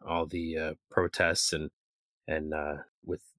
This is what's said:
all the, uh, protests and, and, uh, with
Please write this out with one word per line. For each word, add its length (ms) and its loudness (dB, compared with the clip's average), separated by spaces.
all 220 0
the, 320 -4
uh, 160 -2
protests 640 4
and, 160 -2
and, 240 -2
uh, 260 -2
with 180 -6